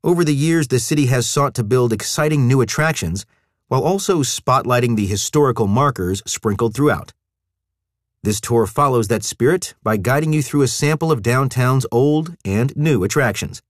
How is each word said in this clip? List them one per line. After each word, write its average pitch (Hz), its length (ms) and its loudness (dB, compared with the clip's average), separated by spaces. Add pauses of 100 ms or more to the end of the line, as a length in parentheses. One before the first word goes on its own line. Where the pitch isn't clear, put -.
Over 170 220 2
the 151 100 0
years, 156 320 0
the 127 120 0
city 147 260 0
has 123 200 0
sought 139 280 0
to 120 100 -4
build 120 300 2
exciting 147 560 0
new 135 100 4
attractions, 117 640 -2 (440)
while 131 120 0
also 185 420 0
spotlighting 123 760 0
the 101 100 0
historical 117 600 0
markers 98 580 0
sprinkled 110 500 -2
throughout. 131 380 -2 (1120)
This 104 140 -2
tour 117 260 0
follows 120 440 0
that 110 160 -2
spirit 165 480 -2 (100)
by 110 140 0
guiding 139 340 0
you 151 100 2
through 143 200 0
a 127 80 2
sample 156 420 0
of 123 100 0
downtown's 127 720 0
old 151 540 0
and 113 280 0
new 143 300 0
attractions. - 680 -2